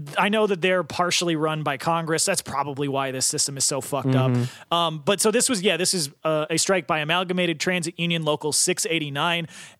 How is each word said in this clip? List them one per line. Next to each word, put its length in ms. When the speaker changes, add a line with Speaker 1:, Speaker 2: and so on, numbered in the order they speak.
Speaker 1:
I 140
know 160
that 160
they're 220
partially 520
run 280
by 120
Congress. 480
That's 160
probably 480
why 220
this 160
system 320
is 80
so 160
fucked 260
Speaker 2:
Mm-hmm. 360
Speaker 1:
up. 0
Um, 320
but 160
so 100
this 200
was, 100
yeah, 160
this 160
is, 160
uh, 240
a 80
strike 300
by 140
Amalgamated 600
Transit 400
Union 240
Local 280
six 360
eighty-nine. 600